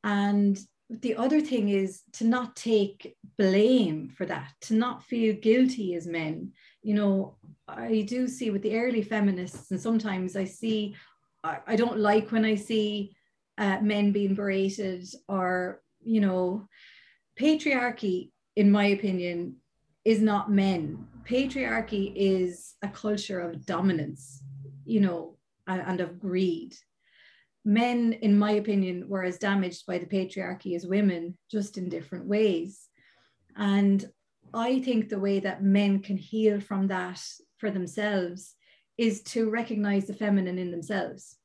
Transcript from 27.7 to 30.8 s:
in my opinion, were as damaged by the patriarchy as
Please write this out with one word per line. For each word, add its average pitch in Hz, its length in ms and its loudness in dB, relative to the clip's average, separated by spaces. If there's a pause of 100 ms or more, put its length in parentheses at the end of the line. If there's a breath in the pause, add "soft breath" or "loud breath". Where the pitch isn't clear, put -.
in 202 260 4
my 208 140 4
opinion, 196 560 0
were 190 160 -4
as 180 140 -4
damaged 196 480 -2
by 180 120 -4
the 175 80 -8
patriarchy 185 720 -6
as 175 100 -8